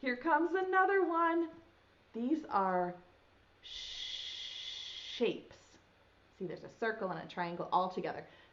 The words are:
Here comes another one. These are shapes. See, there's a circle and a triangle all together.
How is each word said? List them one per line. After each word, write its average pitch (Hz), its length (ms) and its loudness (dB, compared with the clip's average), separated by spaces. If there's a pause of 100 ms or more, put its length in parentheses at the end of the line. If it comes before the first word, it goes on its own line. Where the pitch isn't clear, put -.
Here 254 160 0
comes 330 380 4
another 381 500 4
one. 330 440 4 (640)
These 254 380 0
are 180 440 2 (680)
shapes. - 1900 -6 (840)
See, 190 80 -6
there's 156 160 -8
a - 160 -14
circle 233 320 -2
and 165 100 -6
a - 60 -10
triangle 175 460 -6
all 185 160 4
together. 160 360 -6 (280)